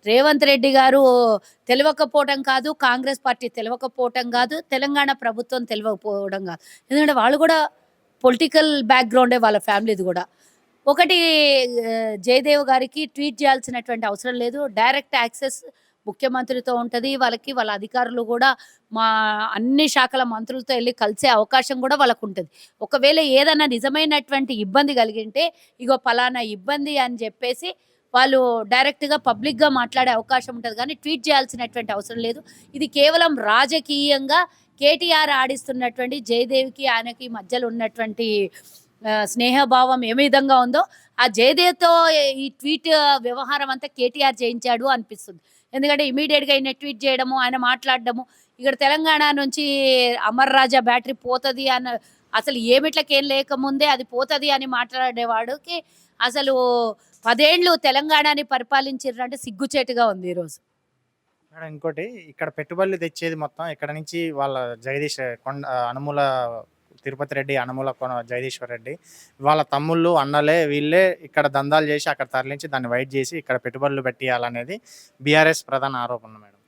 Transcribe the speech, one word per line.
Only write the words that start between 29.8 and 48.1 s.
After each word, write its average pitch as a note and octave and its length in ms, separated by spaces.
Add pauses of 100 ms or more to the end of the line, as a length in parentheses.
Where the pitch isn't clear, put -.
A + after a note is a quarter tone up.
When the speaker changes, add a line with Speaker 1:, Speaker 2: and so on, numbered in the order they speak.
Speaker 1:
అవకాశం B3 460
ఉంటది, A3+ 180
కానీ C4 200
ట్వీట్ D4 340
చేయాల్సినటువంటి A#3+ 640
అవసరం A3+ 260
లేదు. A#3 240 (320)
ఇది C#4+ 120
కేవలం D#4 520
రాజకీయంగా C#4+ 1120 (320)
కేటీఆర్ D#4 500
ఆడిస్తున్నటువంటి B3+ 880
జయదేవ్కి B3+ 640
ఆయనకి A#3+ 420
మధ్యలో A#3 400
ఉన్నటువంటి, A3 840 (580)
ఆ, G#3+ 160
స్నేహభావం B3+ 800
ఏ A3+ 80
విధంగా C4+ 460
ఉందో B3 260 (360)
ఆ B3 60
జయదేవ్తో E4 840 (340)
ఈ C4+ 40
ట్వీట్ D4+ 400 (340)
వ్యవహారం C4+ 480
అంతా C4 160
కేటీఆర్ C4 560
చేయించాడు A#3+ 420
అనిపిస్తుంది. A3 560 (340)
ఎందుకంటే C#4+ 320
ఇమీడియట్‌గా C#4 480
ఈయన C4+ 160
ట్వీట్ C4+ 340
చేయడము, C4 340
ఆయన B3+ 180
మాట్లాడడము, B3 720 (340)